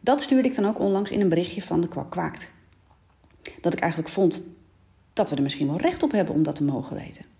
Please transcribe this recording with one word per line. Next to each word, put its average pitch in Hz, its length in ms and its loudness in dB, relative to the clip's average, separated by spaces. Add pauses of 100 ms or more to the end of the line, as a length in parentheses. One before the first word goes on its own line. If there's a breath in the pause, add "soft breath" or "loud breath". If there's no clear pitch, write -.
Dat 285 220 2
stuurde 262 260 4
ik 262 60 -2
dan 202 120 0
ook 214 120 0
onlangs 196 320 2
in - 100 0
een 190 80 4
berichtje 175 340 0
van 170 180 0
de 170 80 0
Kwak - 220 -8
Kwaakt. 165 400 -6 (1080 loud breath)
Dat 170 120 0
ik 170 80 -4
eigenlijk 165 320 -2
vond 185 300 2 (720)
dat - 180 0
we 143 60 -2
er 139 60 0
misschien 139 240 -2
wel 147 140 -2
recht 359 220 0
op 294 100 2
hebben 202 220 2
om 311 80 4
dat - 120 0
te 147 100 -2
mogen 139 320 -2
weten. - 280 -14 (160)